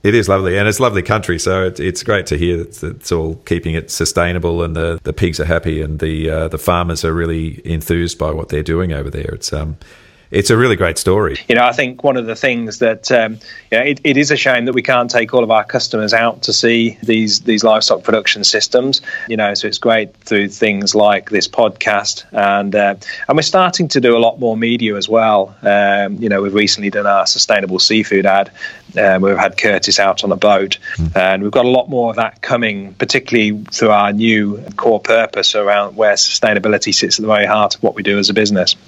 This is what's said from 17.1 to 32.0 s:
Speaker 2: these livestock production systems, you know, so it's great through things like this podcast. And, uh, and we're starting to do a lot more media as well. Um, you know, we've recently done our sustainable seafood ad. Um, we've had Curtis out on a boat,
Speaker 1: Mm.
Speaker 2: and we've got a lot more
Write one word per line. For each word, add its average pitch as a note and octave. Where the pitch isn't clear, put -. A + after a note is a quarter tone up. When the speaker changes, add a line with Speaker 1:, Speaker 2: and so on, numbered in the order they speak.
Speaker 2:
these A2
livestock G#2+
production A2
systems, B2+
you A2+
know, G2+
so G#2
it's -
great A2
through G2+
things G2+
like G#2
this G2+
podcast. G#2
And, G2+
uh, G2+
and C#3+
we're D3+
starting F3+
to C3+
do A#2+
a -
lot A#2
more A2+
media A#2
as G2
well. G#2+
Um, G2+
you A2
know, G2+
we've G2+
recently G#2
done G2+
our G2
sustainable F#2+
seafood G#2
ad. G2
Um, F#2+
we've G2
had F#2+
Curtis G2+
out G2
on G2
a F2+
boat, G2
Speaker 1:
Mm. E2
Speaker 2:
and F#2+
we've G#2
got B2
a B2
lot B2+
more A#2+